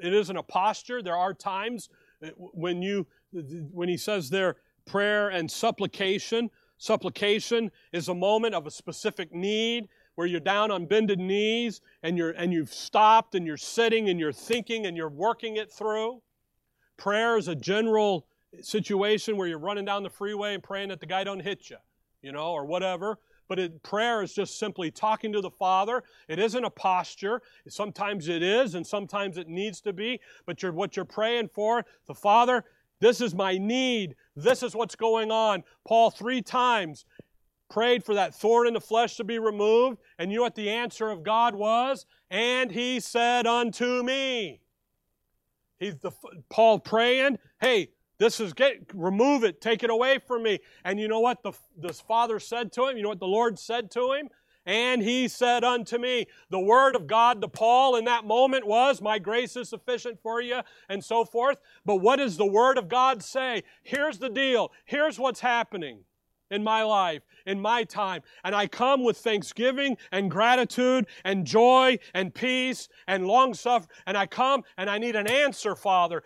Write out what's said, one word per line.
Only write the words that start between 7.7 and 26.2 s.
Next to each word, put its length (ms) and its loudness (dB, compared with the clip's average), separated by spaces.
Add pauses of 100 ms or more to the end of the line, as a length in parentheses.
is 160 -6
a 60 -2
moment 400 0
of 120 -4
a 40 -12
specific 640 -8
need 560 -2 (260)
where 120 -4
you're 140 -2
down 300 0
on 160 -4
bended 320 2
knees 640 -2 (200)
and 140 -2
you're, 140 0
and 220 -2
you've 200 -2
stopped 640 4
and 120 -2
you're 120 -6
sitting 500 0
and 100 0
you're 140 -2
thinking 540 -6
and 100 -6
you're 140 -6
working 460 -4
it 140 -8
through. 520 -6 (720)
Prayer 400 0
is 120 -2
a 60 -4
general 720 0 (340)
situation 760 -2
where 100 -2
you're 120 -6
running 260 -4
down 180 -4
the 80 -8
freeway 440 -6
and 80 -10
praying 260 -8
that 120 -12
the 60 -16
guy 160 -2
don't 180 -8
hit 280 -10
you, 80 -20 (460)
you 100 -16
know, 200 -6
or 120 -4
whatever. 540 -4 (280)
But 120 -4
it, 240 -6
prayer 400 -2
is 100 -8
just 260 -6
simply 320 -6
talking 420 -2
to 100 -2
the 80 -8
Father. 520 0 (260)